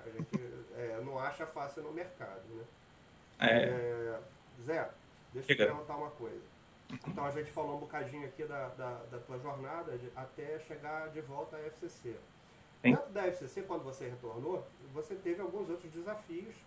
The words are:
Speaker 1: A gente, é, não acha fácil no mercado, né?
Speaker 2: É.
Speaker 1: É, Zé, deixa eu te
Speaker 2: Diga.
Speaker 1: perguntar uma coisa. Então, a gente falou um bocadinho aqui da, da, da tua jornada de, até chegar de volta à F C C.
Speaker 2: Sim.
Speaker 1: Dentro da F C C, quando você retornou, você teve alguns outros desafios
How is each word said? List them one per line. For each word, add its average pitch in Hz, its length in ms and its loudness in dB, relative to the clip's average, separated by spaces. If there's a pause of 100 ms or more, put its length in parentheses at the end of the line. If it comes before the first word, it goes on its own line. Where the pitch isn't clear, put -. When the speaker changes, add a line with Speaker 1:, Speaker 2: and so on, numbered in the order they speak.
Speaker 1:
A 117 40 -6
gente, 127 340 -2 (340)
é, 117 240 -2
não 131 160 -2
acha 143 280 0
fácil 147 360 -4
no 147 80 -6
mercado, 113 520 -6 (120)
né? 113 100 -8 (760)
Speaker 2:
É. 117 240 12
Speaker 1:
É, 120 540 2 (440)
Zé, 151 260 2 (440)
deixa 120 40 -4
eu 131 60 -2
te - 60 2
Speaker 2:
Diga. 110 180 10
Speaker 1:
perguntar - 300 2
uma - 140 -2
coisa. - 400 -8 (580)
Então, 143 160 0
a 143 60 4
gente 147 200 0
falou 147 280 0
um - 20 -4
bocadinho 147 460 -2
aqui 151 180 -4
da, 139 240 0
da, 123 320 -4 (100)
da 123 80 -4
tua 127 200 -6
jornada 143 540 -4
de, 123 220 -4
até 147 440 -4 (100)
chegar 156 400 -4
de 151 140 -4
volta 139 340 -4
à 151 40 -4
F 151 200 -6
C 170 80 -2
C. - 200 -6 (760)
Speaker 2:
Sim. 123 80 10
Speaker 1:
Dentro - 200 6
da 196 160 2
F 180 120 4
C 131 100 -4
C, 196 140 -2
quando 170 220 -2
você 135 200 -4
retornou, 123 640 -2 (280)
você 156 200 -4
teve 180 260 0
alguns 185 300 -2
outros 165 200 -4
desafios 190 640 -6 (120)